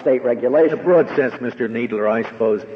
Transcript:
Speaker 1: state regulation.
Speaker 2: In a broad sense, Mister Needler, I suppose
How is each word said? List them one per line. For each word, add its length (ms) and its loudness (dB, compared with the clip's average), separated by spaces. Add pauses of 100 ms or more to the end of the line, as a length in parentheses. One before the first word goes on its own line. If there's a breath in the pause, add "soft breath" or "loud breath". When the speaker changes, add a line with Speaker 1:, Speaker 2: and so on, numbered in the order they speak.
Speaker 1:
state 240 2
regulation. 480 2
Speaker 2:
In 80 -4
a 20 -12
broad 340 4
sense, 240 -2
Mister 280 -4
Needler, 400 -4
I 140 0
suppose 420 -2 (120)